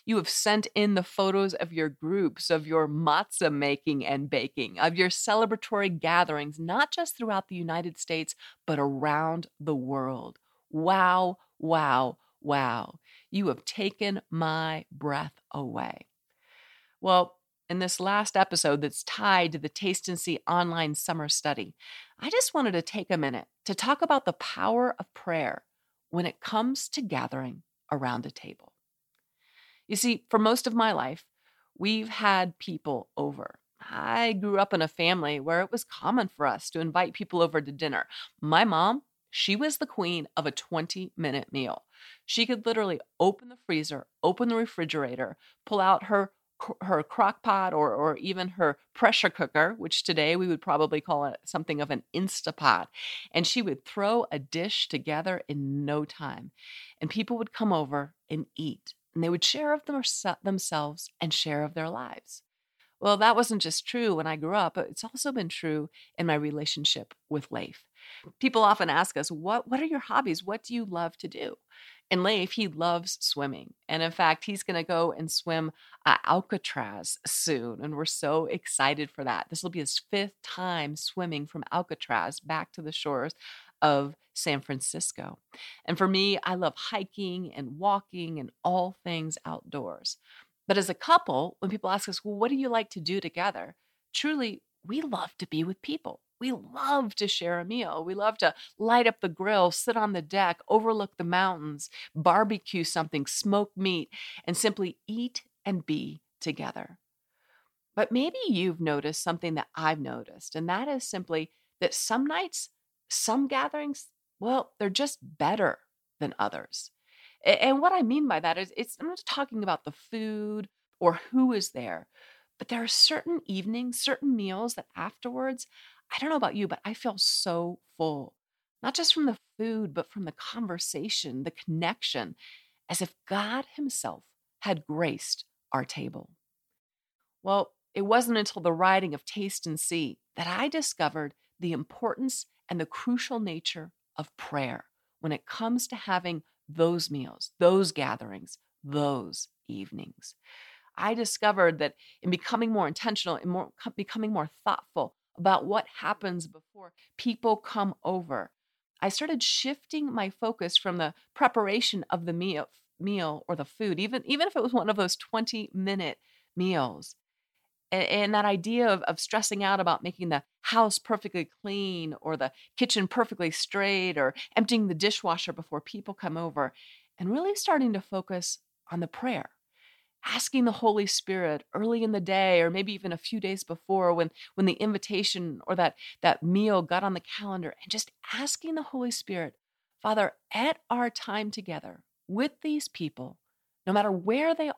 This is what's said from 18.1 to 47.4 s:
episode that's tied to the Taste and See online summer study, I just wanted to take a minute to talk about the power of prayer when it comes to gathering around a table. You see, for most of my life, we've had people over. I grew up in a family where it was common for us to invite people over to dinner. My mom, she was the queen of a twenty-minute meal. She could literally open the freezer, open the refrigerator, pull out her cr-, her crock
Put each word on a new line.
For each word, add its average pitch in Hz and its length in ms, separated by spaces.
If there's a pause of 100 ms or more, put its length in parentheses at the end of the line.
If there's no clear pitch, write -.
episode 160 440
that's 143 240
tied 185 480
to 160 60
the 151 100
Taste - 400
and 175 100
See 165 300
online 165 480
summer 160 320
study, 139 460 (440)
I 285 120
just 494 240
wanted 254 180
to 170 100
take - 280
a 180 60
minute 135 300 (200)
to 196 80
talk 262 280
about 302 220
the - 80
power 240 680
of - 160
prayer 160 480 (480)
when 175 140
it - 160
comes 240 480
to 285 140
gathering 131 600 (280)
around 123 340
a 139 60
table. - 420 (1160)
You 208 80
see, 240 340
for 226 80
most 220 300
of 220 60
my 220 180
life, 147 320 (520)
we've 220 320
had 190 520
people 147 560
over. 143 420 (320)
I 233 420
grew 196 280
up 202 120
in 175 80
a 160 80
family 165 520
where 165 200
it 196 120
was 240 100
common 202 460
for 147 180
us 113 240
to 165 100
invite 165 320
people 180 300
over 160 180
to 143 120
dinner. 135 340 (340)
My 160 240
mom, 202 380 (260)
she - 280
was 294 220
the 294 80
queen 175 500
of 151 100
a 139 60
twenty-minute 165 1000
meal. 127 300 (420)
She 233 220
could 226 180
literally 214 360 (180)
open 196 300
the 247 180
freezer, 151 400 (160)
open 185 260
the 233 80
refrigerator, 143 800 (300)
pull 208 140
out 190 240
her 196 260 (280)
cr-, - 140 (100)
her 180 200
crock - 400